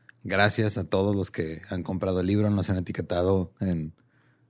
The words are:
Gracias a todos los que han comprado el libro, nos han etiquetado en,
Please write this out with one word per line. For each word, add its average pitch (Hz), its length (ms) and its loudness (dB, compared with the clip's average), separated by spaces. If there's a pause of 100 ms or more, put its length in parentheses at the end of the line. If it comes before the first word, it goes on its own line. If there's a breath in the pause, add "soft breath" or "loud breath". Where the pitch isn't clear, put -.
(240 soft breath)
Gracias 101 540 2
a 92 60 -2
todos 98 300 0
los 95 160 -2
que 80 380 -6
han 90 140 -4
comprado 92 380 -2
el 90 60 0
libro, 104 240 2
nos 98 200 0
han 92 80 0
etiquetado 90 840 0
en, 85 320 -2 (580 soft breath)